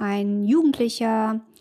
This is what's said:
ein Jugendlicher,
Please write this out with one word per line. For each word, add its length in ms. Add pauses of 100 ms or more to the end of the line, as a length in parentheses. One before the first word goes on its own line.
ein 420
Jugendlicher, 1000 (180)